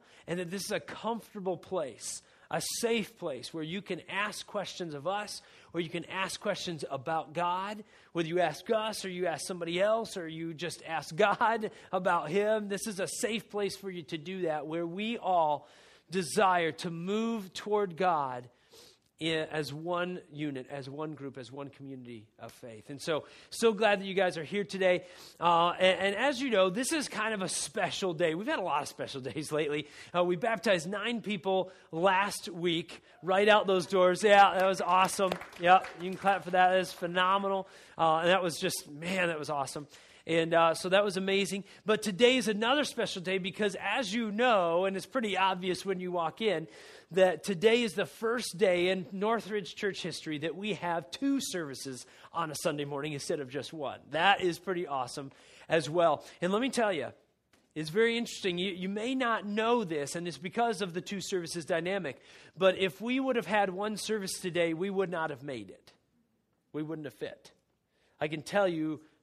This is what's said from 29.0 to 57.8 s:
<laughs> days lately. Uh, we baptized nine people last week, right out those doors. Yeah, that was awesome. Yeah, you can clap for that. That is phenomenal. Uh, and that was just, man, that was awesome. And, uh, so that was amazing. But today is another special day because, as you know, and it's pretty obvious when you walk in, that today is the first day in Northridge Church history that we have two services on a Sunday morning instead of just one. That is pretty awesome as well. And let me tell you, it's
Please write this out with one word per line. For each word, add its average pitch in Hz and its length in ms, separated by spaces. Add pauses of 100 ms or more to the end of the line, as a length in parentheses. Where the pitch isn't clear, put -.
<laughs> - 0
days 135 300
lately. 151 360 (280)
Uh, 180 80
we 180 120
baptized 196 540
nine 214 320
people 190 500 (200)
last 190 580
week, 170 540 (180)
right 190 260
out 208 200
those 185 180
doors. 180 380
Yeah, 202 340
that 185 80
was 190 160
awesome. 185 500 (280)
Yeah, 180 200 (200)
you 180 100
can 185 80
clap 190 260
for 180 80
that. 185 200
That 185 80
is 180 120
phenomenal. 190 760 (300)
Uh, 160 220
and 170 100
that 185 120
was 170 160
just, - 320
man, 175 380
that 165 100
was 147 120
awesome. 143 380 (400)
And, 165 260
uh, 165 220
so 180 140
that 196 140
was 196 140
amazing. 190 460 (220)
But 214 180
today 240 340
is 214 100
another 226 360
special 196 380
day 185 160
because, 190 420
as 202 340
you 226 180
know, 190 540
and 196 100
it's 180 100
pretty 208 320
obvious 185 480
when 190 140
you 180 120
walk 170 300
in, 165 260 (440)
that 180 320
today 214 400
is 202 100
the 190 120
first 226 520
day 180 320
in 190 220
Northridge 202 640
Church 196 260
history 156 380
that 156 160
we 196 200
have 170 360
two 277 300
services 139 640 (280)
on 160 180
a 139 40
Sunday 147 300
morning 143 280
instead 147 260
of 131 100
just 131 240
one. 127 260 (120)
That 180 300
is 175 180
pretty 180 280
awesome 135 440 (360)
as 156 220
well. 165 340 (180)
And 175 100
let 208 100
me 269 80
tell 214 240
you, 127 140 (640)
it's 156 160